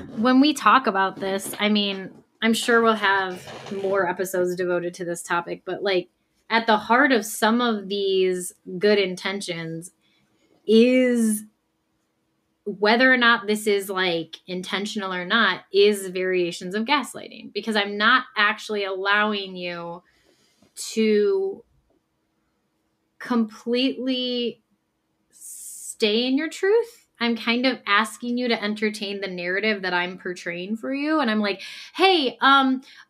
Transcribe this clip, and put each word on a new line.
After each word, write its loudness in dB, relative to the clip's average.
when 6
we 4
talk 4
about 0
this, -6
I 0
mean, -2
I'm 2
sure 4
we'll 6
have 0
more 0
episodes -2
devoted -2
to -10
this -6
topic, -4
but, -6
like, 0
at 2
the 6
heart 4
of 2
some 0
of -2
these 0
good 4
intentions -6
is 4
whether 4
or 4
not 4
this -2
is, 0
like, -2
intentional -6
or -4
not, 0
is 4
variations -2
of -4
gaslighting, -6
because -4
I'm -2
not 2
actually -2
allowing -2
you -10
to 2
completely -2
stay -4
in 0
your -4
truth. -2
I'm -2
kind -2
of 0
asking 0
you -2
to 0
entertain -4
the -6
narrative -2
that -2
I'm -2
portraying -8
for -6
you. 0
And 0
I'm 0
like, -2
"Hey, 2
um, 4